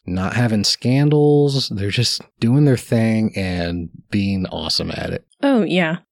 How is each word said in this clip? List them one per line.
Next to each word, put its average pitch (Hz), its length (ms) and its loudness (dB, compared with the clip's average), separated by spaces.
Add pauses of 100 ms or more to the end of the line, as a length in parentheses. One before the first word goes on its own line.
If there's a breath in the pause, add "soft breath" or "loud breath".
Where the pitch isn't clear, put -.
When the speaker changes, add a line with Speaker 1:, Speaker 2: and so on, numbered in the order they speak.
Speaker 1:
not 92 280 -4
having 113 280 0
scandals. 143 1080 2
They're 101 200 -4
just - 320 -2 (160)
doing 135 280 4
their 131 100 4
thing 110 580 0
and 87 540 -4 (240)
being 98 340 -2
awesome 82 460 -6
at - 180 -8
it. - 140 -8 (180)
Speaker 2:
Oh, 269 220 2
yeah. 170 340 0 (140)